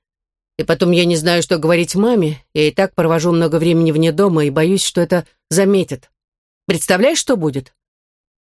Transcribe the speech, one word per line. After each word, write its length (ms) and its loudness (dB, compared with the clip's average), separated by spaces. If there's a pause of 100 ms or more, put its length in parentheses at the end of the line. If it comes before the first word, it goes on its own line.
(580)
И 60 -4
потом 280 0
я 140 2
не 100 0
знаю, 280 0
что 140 -2
говорить 380 0
маме. 480 0 (100)
Я 140 0
и 40 -2
так 240 -2
провожу 360 0
много 260 0
времени 340 2
вне 200 0
дома 340 0
и 40 0
боюсь, 340 0
что 180 -2
это 260 -2 (220)
заметят. 640 0 (540)
Представляешь, 540 0
что 180 -2
будет?» 380 -6 (680)